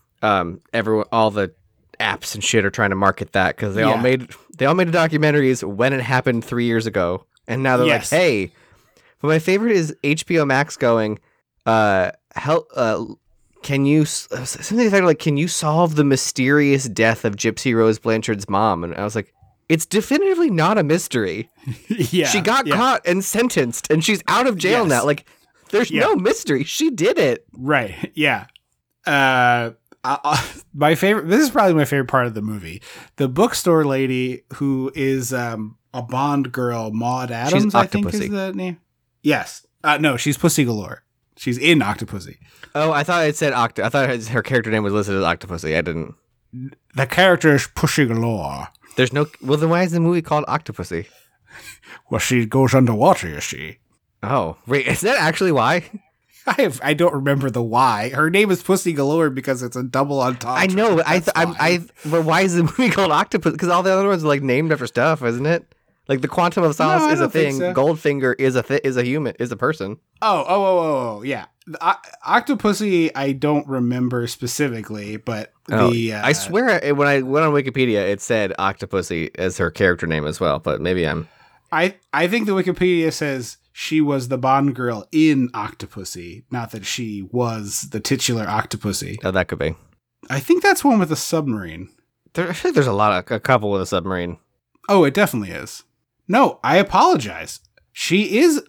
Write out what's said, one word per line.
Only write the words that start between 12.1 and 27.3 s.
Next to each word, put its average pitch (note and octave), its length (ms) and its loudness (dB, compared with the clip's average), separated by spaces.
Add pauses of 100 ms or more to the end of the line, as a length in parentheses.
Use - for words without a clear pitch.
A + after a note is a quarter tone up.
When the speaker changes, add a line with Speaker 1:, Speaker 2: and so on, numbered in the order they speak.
Speaker 1:
"Help, D#3 400 -2
uh, A2+ 280 0 (600)
can C#3 220 0
you D3+ 180 4
s-, - 280 -6
uh, B2 100 -8
s-, B2+ 100 -8
something - 260 -4
to B3 60 4
the A3 40 4
effect G3 140 4
of, F3+ 60 4
like, D#3 120 2
'Can D3 160 0
you D#3 140 0
solve D#3+ 480 0
the D3 80 4
mysterious C#3 840 2
death A2 380 2
of G2+ 100 -2
Gypsy A#2 400 0
Rose A2 240 4
Blanchard's A2 500 -2
mom?'" G2 360 2
And E2+ 100 -8
I G2+ 80 -6
was G#2 120 -6
like, G#2 180 -6 (340)
"It's D#3+ 180 0
definitively E4+ 640 2
not F3+ 280 2
a F#3 60 2
mystery." A2+ 640 -2 (160)
Speaker 2:
<laughs> - 240 -10
Yeah, E3+ 380 0
Speaker 1:
She G3+ 120 0
got A3+ 260 0
Speaker 2:
yeah. C#3+ 120 0
Speaker 1:
caught B3 280 2
and F#3 200 0
sentenced, G3+ 640 -2
and D#3+ 120 4
she's G#3 260 0
out A#3+ 180 2
of G#3+ 100 0
jail G#3 260 2
Speaker 2:
Yes. E3 60 2
Speaker 1:
now. B2+ 160 2
Like, D3 200 -2 (460)
there's G#3+ 200 2
Speaker 2:
Yeah. C4+ 120 2
Speaker 1:
no G#4+ 120 4
mystery. F3+ 480 0
She D#4 260 -2
did A#3 300 0
it. C3 340 0